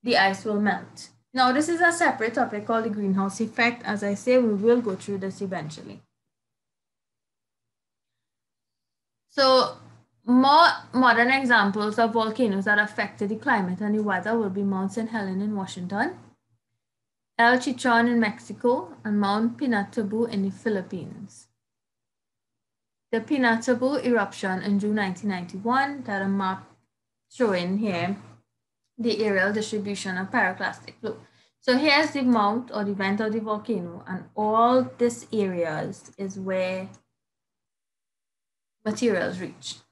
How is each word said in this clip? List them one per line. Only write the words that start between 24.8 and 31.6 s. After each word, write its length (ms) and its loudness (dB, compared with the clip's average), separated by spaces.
nineteen 340 -2
ninety-one, 720 -4
that 180 -4
a 60 -2
map 400 -4
showing 500 0
here, 380 -2
the 200 -2
areal 360 0
distribution 680 -4
of 120 -6
pyroclastic 680 -2
flow. 160 -8
So 180 2